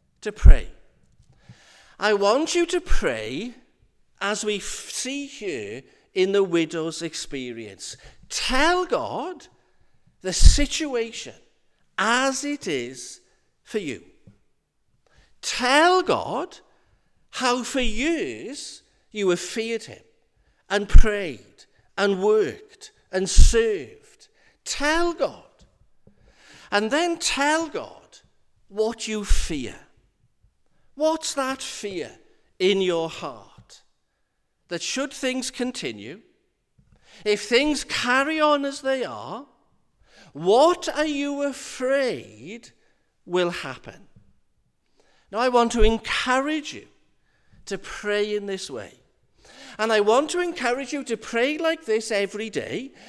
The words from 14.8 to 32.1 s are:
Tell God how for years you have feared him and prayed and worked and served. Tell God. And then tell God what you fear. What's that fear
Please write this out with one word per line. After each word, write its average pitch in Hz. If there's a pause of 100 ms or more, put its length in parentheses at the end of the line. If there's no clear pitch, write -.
Tell 311
God 175 (760)
how 247
for 262
years 233 (280)
you 202
have 175
feared 226
him - (640)
and 202
prayed 202 (320)
and 196
worked 208 (200)
and 190
served. - (380)
Tell 330
God. 196 (1200)
And 214
then 330
tell 311
God - (480)
what 214
you 214
fear. 131 (1080)
What's 320
that 269
fear 165 (400)